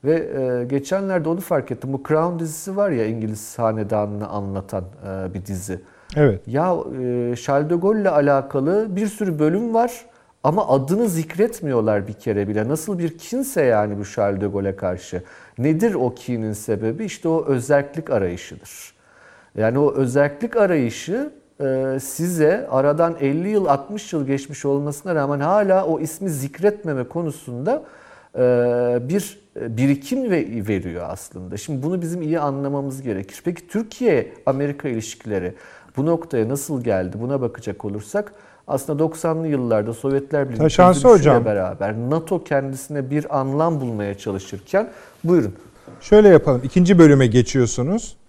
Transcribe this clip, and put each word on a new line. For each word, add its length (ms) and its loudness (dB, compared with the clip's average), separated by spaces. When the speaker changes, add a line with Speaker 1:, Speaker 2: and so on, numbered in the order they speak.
Speaker 1:
Ve, 120 2
e, 500 -2
geçenlerde 640 -2
onu 120 -2
fark 300 -2
ettim. 220 -8
Bu 140 -6
Crown 320 0
dizisi 380 -8
var 120 2
ya, 160 0
İngiliz 540 -6
hanedanını 680 -2
anlatan, 560 -6
e, 260 -8
bir 120 -10
dizi. 340 -8
Speaker 2:
Evet. 320 4
Speaker 1:
Ya, 280 0
e, 340 -2
Charles 340 -2
de 60 2
Gaulle'le 360 2
alakalı 840 2
bir 120 -2
sürü 320 -4
bölüm 340 0
var 320 0
ama 240 2
adını 420 2
zikretmiyorlar 1000 0
bir 60 -10
kere 340 -2
bile. 200 -2
Nasıl 320 -4
bir 180 -4
kinse 440 -4
yani 380 2
bu 60 -6
Charles 360 -2
de 60 -2
Gaulle'e 280 -2
karşı. 480 -6
Nedir 360 0
o 220 -2
kinin 380 -6
sebebi? 520 -4
İşte 240 -6
o 160 0
özerklik 640 0
arayışıdır. 840 -6
Yani 220 2
o 140 4
özerklik 640 0
arayışı, 720 0
e, 400 -2
size 720 0
aradan 480 2
elli 300 0
yıl, 160 2
altmış 480 -2
yıl 120 -2
geçmiş 400 -4
olmasına 500 -2
rağmen 240 0
hala 460 2
o 140 0
ismi 300 -6
zikretmeme 760 -2
konusunda, 800 -4
e, 40 -6
bir, 300 -4
e, 160 -6
birikim 540 0
ve-, 360 -2
veriyor 420 -4
aslında. 480 -12
Şimdi 260 -8
bunu 180 -2
bizim 200 -6
iyi 180 -2
anlamamız 600 -4
gerekir. 440 -8
Peki 220 -8
Türkiye-Amerika 1200 -2
ilişkileri 640 -6
bu 80 0
noktaya 440 0
nasıl 340 -6
geldi? 380 -2
Buna 200 -4
bakacak 440 -8
olursak 480 -6
aslında 320 -4
doksanlı 480 -2
yıllarda 460 0
Sovyetler 560 -2
Birliği 80 -6
Speaker 2:
Taşansı 440 6
Speaker 1:
çözülüşüyle 300 8
Speaker 2:
hocam. 140 4
Speaker 1:
beraber 480 -2
nato 340 -2
kendisine 640 -4
bir 300 -2
anlam 420 0
bulmaya 360 -4
çalışırken, 720 -4
buyurun. 300 2
Speaker 2:
Şöyle 260 8
yapalım. 360 8
İkinci 360 6
bölüme 280 10
geçiyorsunuz. 880 2